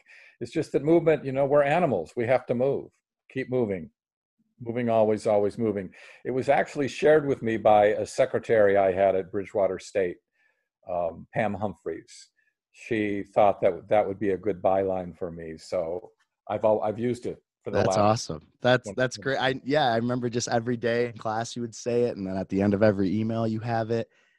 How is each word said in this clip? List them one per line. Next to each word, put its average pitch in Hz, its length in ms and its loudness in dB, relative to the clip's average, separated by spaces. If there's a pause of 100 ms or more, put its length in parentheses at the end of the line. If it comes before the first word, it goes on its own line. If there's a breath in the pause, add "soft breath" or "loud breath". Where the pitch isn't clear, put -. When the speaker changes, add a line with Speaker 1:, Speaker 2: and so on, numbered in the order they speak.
(400 soft breath)
Speaker 1:
It's 123 120 -10
just 156 220 -4
that 143 100 -2
movement, 160 420 4
you 131 60 -4
know, 139 140 0
we're 143 180 4
animals. 139 520 0
We 117 120 -2
have 123 200 2
to 127 80 -2
move. 123 340 -2 (420)
Keep 127 180 -8
moving. 101 400 -2 (720)
Moving, 117 280 -4
always, 110 360 2
always 104 320 2
moving. 101 320 -2 (340 loud breath)
It 120 80 -6
was 127 160 -2
actually 143 400 0
shared 147 380 4
with 135 160 -2
me 113 160 -2
by 104 300 6
a 104 180 0
secretary 110 720 2
I 98 140 4
had 95 240 2
at 92 160 -4
Bridgewater 95 480 -2
State, 90 380 -4 (720)
um, 87 440 -6
Pam 104 200 -2
Humphreys. 90 760 -10 (420)
She 104 520 -4 (100)
thought 101 280 4
that 90 280 0
that 104 180 2
would 98 120 -6
be 101 120 0
a 92 60 -2
good 92 240 -4
byline 92 560 0
for 87 140 -8
me. 82 260 -12
So 87 540 -6 (380)
I've 104 140 -4
al-, 107 180 2
I've 107 180 -4
used 120 260 -4
it 87 160 -8 (220)
for 107 80 -10
the 101 60 -2
Speaker 2:
That's 104 120 2
Speaker 1:
last 95 80 2
Speaker 2:
awesome. 104 500 0 (140)
That's, 123 220 2
Speaker 1:
twenty 101 140 -12
Speaker 2:
that's 127 200 -2
Speaker 1:
years. 101 60 -16
Speaker 2:
great. 135 160 -4
I, 131 240 -2
yeah, 139 280 0
I 113 60 2
remember 123 320 -2
just 120 200 -4
every 120 280 -2
day 117 300 -2
in 117 60 -12
class 110 420 -6
you 120 60 -8
would 113 140 -8
say 120 280 0
it, 120 140 -2
and 98 80 -6
then 95 120 -4
at 92 120 -6
the 95 120 2
end 101 120 4
of 98 100 2
every 98 320 2
email 113 320 -2
you 110 120 -4
have 113 320 -4
it, 117 160 -2 (320)